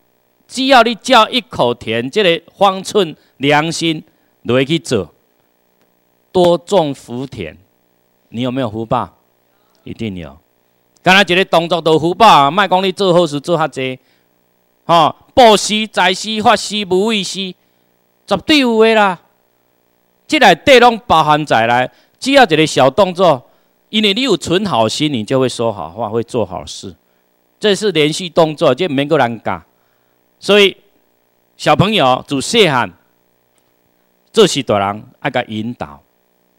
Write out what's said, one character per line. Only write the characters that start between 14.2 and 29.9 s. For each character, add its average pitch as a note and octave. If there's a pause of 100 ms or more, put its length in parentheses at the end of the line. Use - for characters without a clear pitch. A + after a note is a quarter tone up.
吼， D#3+ (200)
布 A3+
施、 G#3+
财 F#3+
施、 G#3+
法 G#3+
施、 G#3
无 F#3
畏 A3
施， F#3 (720)
绝 A3
对 D4+
有 A#3
的 A3+
啦。 G3+ (1040)
这 D#4
内 G#3+
底 C4+
拢 A3+
包 D#3+
含 D3+
在 A#2
内， B2 (280)
只 C4
要 C4+
一 E3
个 D#3
小 C3+
动 F#3
作， D#3+ (400)
因 G#3+
为 G3+
你 A3+
有 A#3+
存 F#3
好 A2+
心， D3+
你 A#2
就 C3
会 C3
说 A#2
好 E2+
话， G#2+
会 A2+
做 A2
好 E2
事。 - (640)
这 G#3
是 G3+
连 D#3
续 F3+
动 D#3
作， C#3+
这 F3+
免 C#3+
个 D#3
人 A#2
教。 F2+ (760)